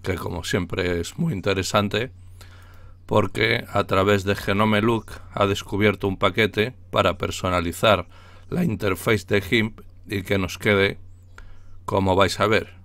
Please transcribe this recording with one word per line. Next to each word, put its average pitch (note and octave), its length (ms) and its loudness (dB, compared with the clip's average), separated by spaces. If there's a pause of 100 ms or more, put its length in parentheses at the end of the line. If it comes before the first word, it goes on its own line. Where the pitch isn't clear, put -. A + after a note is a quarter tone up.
que F#2+ 100 -2
como F2+ 300 -8
siempre F2+ 560 -2
es - 180 -10
muy E3 140 -2
interesante, G2+ 800 -2 (920)
porque A2 640 2
a G2+ 200 0
través G2 340 4
de G2 140 0
Genome G#2+ 440 2
Look A2+ 260 0 (260)
ha G#2 140 2
descubierto G2+ 600 0
un F#2+ 120 -2
paquete G#2 540 2 (200)
para G2 260 2
personalizar F2+ 880 0 (420)
la F3+ 140 -2
interface G2+ 640 0
de G#2 140 2
gimp A2 400 -2 (260)
y G#2 160 -4
que G2 160 0
nos F#2 180 -2
quede, G2+ 440 2 (840)
como F#2+ 300 2
vais F#2+ 240 4
a G2+ 80 2
ver G#2+ 280 0 (100)